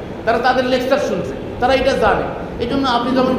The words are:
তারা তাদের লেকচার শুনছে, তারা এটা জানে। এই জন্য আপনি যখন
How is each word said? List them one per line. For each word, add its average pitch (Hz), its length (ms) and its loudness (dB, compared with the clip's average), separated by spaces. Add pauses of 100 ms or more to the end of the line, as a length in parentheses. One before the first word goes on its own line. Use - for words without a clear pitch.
(240)
তারা 226 140 2
তাদের 254 280 2
লেকচার 254 320 2
শুনছে, - 340 -2 (280)
তারা 254 140 2
এটা 262 180 2
জানে। 202 300 2 (400)
এই 240 80 -2
জন্য 277 180 0
আপনি 247 280 0
যখন 254 220 2